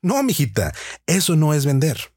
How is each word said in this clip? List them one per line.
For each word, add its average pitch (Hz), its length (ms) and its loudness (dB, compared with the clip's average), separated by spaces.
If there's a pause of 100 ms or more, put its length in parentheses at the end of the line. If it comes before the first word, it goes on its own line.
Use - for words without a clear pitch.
No, 262 220 0
mijita. 113 500 0 (320)
Eso 175 300 2
no 156 180 4
es 143 120 0
vender. 139 520 -2